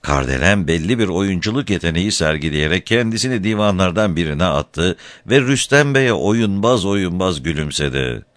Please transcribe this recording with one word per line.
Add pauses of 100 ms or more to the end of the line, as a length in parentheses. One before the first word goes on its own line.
Kardelen
belli
bir
oyunculuk
yeteneği
sergileyerek
kendisini
divanlardan
birine
attı (300)
ve
Rüstem
Bey'e
oyunbaz
oyunbaz
gülümsedi. (120)